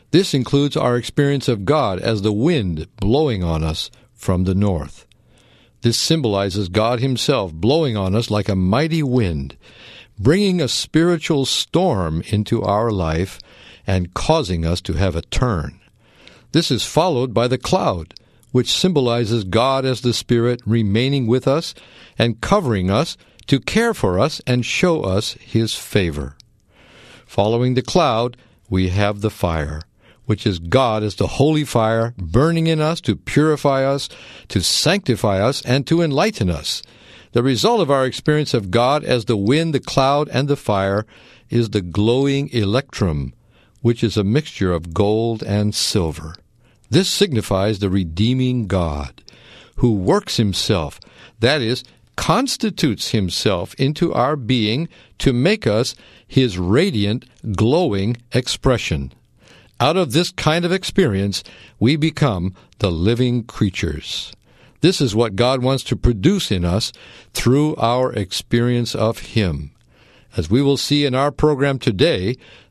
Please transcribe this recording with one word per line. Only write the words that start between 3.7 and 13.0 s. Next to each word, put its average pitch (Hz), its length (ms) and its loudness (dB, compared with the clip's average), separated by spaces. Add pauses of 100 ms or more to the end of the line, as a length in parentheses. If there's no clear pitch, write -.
from 92 300 -2
the 92 100 2
north. 92 520 -2 (760)
This 117 180 0
symbolizes 101 680 0
God 113 300 2
Himself 123 520 0
blowing 117 460 2
on 95 160 0
us 117 160 0
like 104 180 0
a 101 80 0
mighty 143 460 2
wind, 92 560 -2 (600)
bringing 180 440 2
a 127 60 0
spiritual 160 760 0
storm 95 840 0
into 107 340 -2
our 104 280 0
life 87 500 -2 (460)